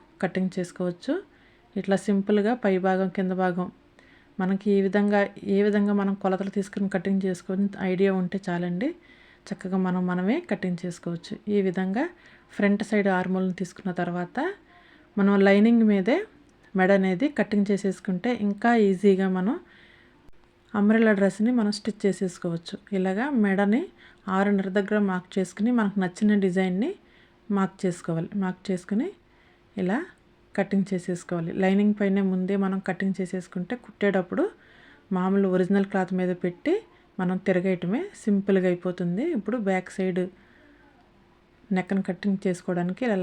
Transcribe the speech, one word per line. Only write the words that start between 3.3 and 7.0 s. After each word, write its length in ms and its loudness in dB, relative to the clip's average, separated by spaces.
భాగం 260 -2
మనకి 340 0
ఈ 100 4
విధంగా, 340 2
ఏ 20 4
విధంగా 340 2
మనం 120 0
కొలతలు 340 0
తీసుకుని 380 -4
కటింగ్ 320 0